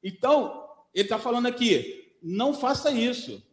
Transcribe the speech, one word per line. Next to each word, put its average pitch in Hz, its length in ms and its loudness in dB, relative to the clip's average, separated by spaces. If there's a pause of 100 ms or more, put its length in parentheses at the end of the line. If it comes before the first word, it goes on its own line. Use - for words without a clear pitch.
Então, 262 640 0 (240)
ele 196 140 0
tá 220 140 -2
falando 240 260 0
aqui, 240 720 0
não 202 320 0
faça 277 380 0
isso. 240 500 -2 (120)